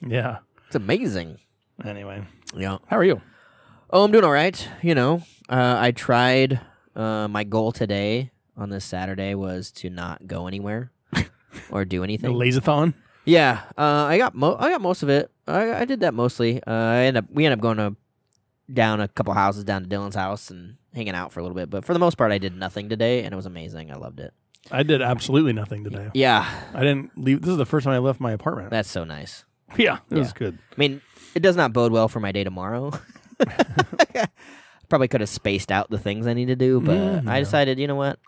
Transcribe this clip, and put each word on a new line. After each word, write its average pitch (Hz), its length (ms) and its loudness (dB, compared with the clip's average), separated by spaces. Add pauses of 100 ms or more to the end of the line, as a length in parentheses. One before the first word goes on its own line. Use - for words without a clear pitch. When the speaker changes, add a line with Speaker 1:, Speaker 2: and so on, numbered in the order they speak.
Speaker 1:
Yeah. 117 300 -2 (300)
Speaker 2:
It's - 80 -10
amazing. 104 640 -2 (440)
Speaker 1:
Anyway. 101 400 -10 (320)
Speaker 2:
Yeah. 95 220 -4 (100)
Speaker 1:
How 220 100 0
are 170 60 4
you? 160 180 2 (680)
Speaker 2:
Oh, 190 140 6
I'm 208 80 4
doing 214 120 8
all 160 80 6
right. 160 360 0 (140)
You 165 140 2
know, 147 280 2 (260)
uh, 123 300 4
I 120 120 4
tried, 127 680 2 (360)
uh, 107 320 -4
my 104 160 -2
goal 110 280 0
today 107 600 -2 (240)
on 101 140 -10
this 98 160 -8
Saturday 95 500 -6
was 92 380 -6
to - 160 -12
not 87 380 -10
go 90 200 -8
anywhere 104 440 -8 (220)
<laughs> - 580 -8
or 98 120 -2
do 90 200 -4
anything. 107 280 -4
Speaker 1:
The 123 140 0
Lazathon? 147 480 2 (320)
Speaker 2:
Yeah, 143 360 4 (160)
uh, - 40 -2 (260)
I 160 100 2
got 247 180 2
mo-, 143 240 2
I 277 100 0
got 339 120 0
most 185 200 -2
of 143 80 -2
it. 139 220 2 (160)
I, 208 340 0
I 240 40 0
did 254 160 -2
that 160 120 2
mostly. 120 520 0
Uh, 113 60 -4
I 113 340 2
end 131 120 2
up, 107 140 0
we 151 140 2
ended 135 140 4
up - 20 -2
going 113 160 2
to, 104 180 -2 (760)
down 110 300 2
a 101 60 0
couple 101 260 -4
houses, 101 300 2
down 98 200 -4
to 90 60 -12
Dylan's 101 260 -6
house 98 340 -6
and 92 280 -18 (160)
hanging 104 220 -8
out 90 180 -8
for 87 60 -12
a 85 40 -8
little 90 120 -8
bit. 90 140 -8
But 98 160 -8
for 175 80 -2
the 170 60 2
most 170 180 2
part, 113 140 4
I 101 60 2
did 92 180 -4
nothing 95 340 -8
today, 113 340 0
and 101 100 -8
it - 20 -10
was 95 100 -10
amazing. 80 460 -14
I 67 40 -14
loved - 240 -16
it. - 140 -16 (380)
Speaker 1:
I 127 120 0
did 151 180 2
absolutely 127 500 2
nothing 104 320 -6
today. 104 300 -10
Speaker 2:
Yeah. 127 360 4 (240)
Speaker 1:
I - 60 -8
didn't 139 380 0
leave. 135 240 2
This 175 100 0
is 175 60 2
the 131 80 2
first 151 180 0
time 135 100 2
I 127 40 2
left 127 240 0
my 120 100 -2
apartment. 101 380 -6
Speaker 2:
That's 113 200 -2
so 87 140 -6
nice. 76 400 -14 (340)
Speaker 1:
Yeah, 190 200 4 (120)
it - 60 -4
was 139 140 2
Speaker 2:
Yeah. - 60 -14
Speaker 1:
good. 92 240 -6 (120)
Speaker 2:
I - 60 -20
mean, 139 240 0 (340)
it 170 60 2
does 175 160 6
not 135 160 2
bode 117 180 4
well 113 160 4
for 110 140 -4
my 98 100 -4
day 98 140 -2
tomorrow. 104 520 -6
<laughs> - 240 -20 (240)
<laughs> - 840 0 (600)
Probably 135 180 4
could 117 140 0
have 104 80 -2
spaced 98 420 -2
out 98 180 0
the 107 80 -2
things 104 300 -4
I 117 60 0
need 123 140 -2
to 127 80 0
do, 127 240 4
but 151 180 2
Speaker 1:
Mm, 190 300 0
Speaker 2:
I 120 80 -2
Speaker 1:
yeah. 135 40 2
Speaker 2:
decided, 139 400 2
you 143 80 -2
know 143 80 -2
what? 139 320 -2